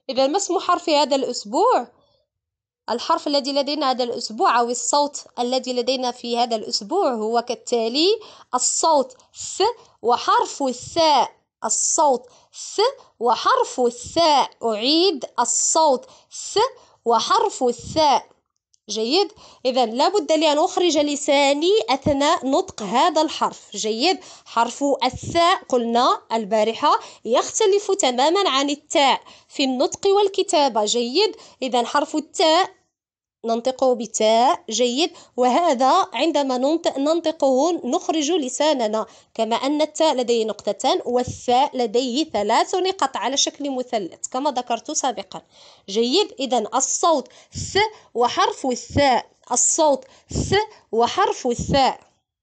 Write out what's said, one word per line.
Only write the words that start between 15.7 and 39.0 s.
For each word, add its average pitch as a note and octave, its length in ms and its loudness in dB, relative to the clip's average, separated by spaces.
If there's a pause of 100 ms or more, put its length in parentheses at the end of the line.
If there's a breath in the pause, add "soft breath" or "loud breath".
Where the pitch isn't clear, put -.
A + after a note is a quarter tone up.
ث - 260 -8 (460 soft breath)
وحرف F4 580 0
الثاء. B3+ 720 0 (520)
جيد. A#3+ 440 0 (340 loud breath)
إذن B3 240 2
لا C4+ 180 2
بد F#4 240 0
لي D#4 200 2
أن C#4+ 60 0
أخرج F4 400 2
لساني D4 760 2 (180)
أثناء C#4 560 0
نطق D4 360 -2
هذا D4+ 400 2
الحرف. - 540 -4
جيد. A3 440 -2 (240 loud breath)
حرف A#3 400 -2 (200)
الثاء E4+ 600 0
قلنا B3 580 0 (100)
البارحة A3+ 680 0 (240 loud breath)
يختلف F#4+ 640 0
تمامًا E4 600 0
عن C#4 200 0
التاء C#4+ 520 0 (260 loud breath)
في - 160 -2
النطق C4 420 -2
والكتابة. F#4 800 2
جيد. A#3+ 520 0 (260 loud breath)
إذن A#3+ 240 -2
حرف D4 300 -2
التاء E4 600 0 (680)
ننطقه B3 500 0
بتاء. A3+ 760 2
جيد. B3 420 0 (240 loud breath)
وهذا C4+ 760 2
عندما C#4 460 0
ننط-، D4+ 400 0
ننطقه D#4 880 0
نخرج D4+ 460 -2
لساننا، B3+ 760 -2 (280 loud breath)